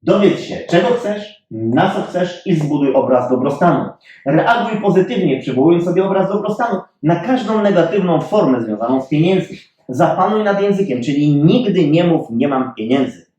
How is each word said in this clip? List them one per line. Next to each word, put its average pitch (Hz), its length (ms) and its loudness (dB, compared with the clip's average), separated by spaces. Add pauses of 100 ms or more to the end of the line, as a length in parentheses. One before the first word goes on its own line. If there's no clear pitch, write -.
dowiedz 196 360 2
się, - 180 -10 (120)
czego 175 180 2
chcesz, - 640 -4
na 117 380 0
co 202 120 -4
chcesz - 460 -6
i 180 80 2
zbuduj 143 380 0
obraz 123 360 2
dobrostanu. 131 600 0 (360)
Reaguj 170 560 0
pozytywnie, 180 580 0
przywołując 160 460 2
sobie 185 200 0
obraz 190 240 0
dobrostanu 208 520 -4 (220)
na 160 120 2
każdą 220 460 -2
negatywną 175 600 2
formę 139 400 0
związaną 113 400 -2
z - 80 -12
pieniędzmi. 165 480 0 (320)
Zapanuj 190 540 0
nad 202 180 0
językiem, 160 400 0
czyli 147 340 2
nigdy 175 520 4
nie 165 160 4
mów: 165 280 0
"Nie 127 160 0
mam 127 260 -2
pieniędzy. 123 520 -2 (140)